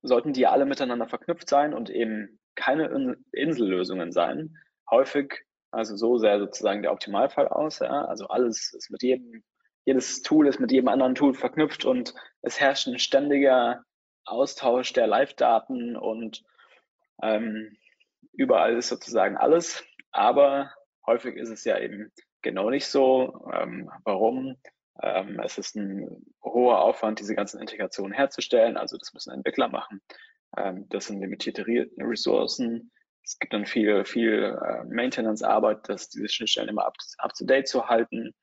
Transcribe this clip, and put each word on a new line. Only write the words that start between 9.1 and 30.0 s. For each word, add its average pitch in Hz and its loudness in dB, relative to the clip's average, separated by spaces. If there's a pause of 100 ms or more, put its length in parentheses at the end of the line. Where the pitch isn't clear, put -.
jedes 131 0
Tool 151 6
ist 131 2
mit 123 0
jedem 127 4
anderen 127 2
Tool 139 8
verknüpft 143 -2
und 127 0 (300)
es - -4
herrscht 135 2
ein 127 -6
ständiger 135 4 (420)
Austausch 123 0
der 117 4
Live-Daten 120 0
und, 113 -8 (800)
ähm, 110 -4 (580)
überall 117 4
ist 120 -4
sozusagen 104 0
alles. 165 2 (280)
Aber 139 4 (360)
häufig 120 0
ist 117 -10
es 110 -16
ja 110 0
eben 107 -10 (300)
genau 98 -2
nicht 139 -2
so. 131 2
Ähm, - -6 (140)
warum? 123 -2 (440)
Ähm, 98 -4
es - -8
ist - -10
ein 98 -8 (180)
hoher 120 4
Aufwand, 110 2
diese 101 -6
ganzen 101 -6
Integrationen 98 -8
herzustellen. 120 2
Also - -6
das - -18
müssen - -16
Entwickler 67 -2
machen. - -8 (560)